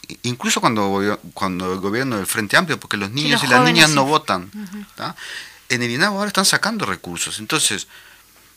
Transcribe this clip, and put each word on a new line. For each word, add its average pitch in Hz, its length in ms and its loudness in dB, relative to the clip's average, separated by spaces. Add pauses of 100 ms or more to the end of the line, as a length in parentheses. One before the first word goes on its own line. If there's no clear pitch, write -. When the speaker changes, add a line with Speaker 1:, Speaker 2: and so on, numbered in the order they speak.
(220)
Speaker 1:
incluso 196 380 -2
cuando 110 280 0
gobier-, 98 320 0 (120)
cuando 92 420 -4
el 95 40 -4
gobierno 113 380 -2
del 92 100 -4
Frente 110 300 0
Amplio, 156 240 2
porque - 160 -6
los 101 140 -4
Speaker 2:
Sí, 113 40 -8
Speaker 1:
niños 147 260 2
Speaker 2:
los 143 40 0
Speaker 1:
y - 20 0
las 123 140 6
Speaker 2:
jóvenes - 140 6
Speaker 1:
niñas 156 160 8
no 143 120 4
Speaker 2:
sí. 135 60 2
Speaker 1:
votan, 101 440 0
Speaker 2:
Ujú. 208 320 -12 (120)
Speaker 1:
¿tá? 143 180 -8 (560)
En 123 120 0
el 120 80 0
inau 190 260 2
ahora 208 120 -2
están 196 180 2
sacando 190 400 0
recursos, 87 540 -6
entonces 110 480 -2 (680)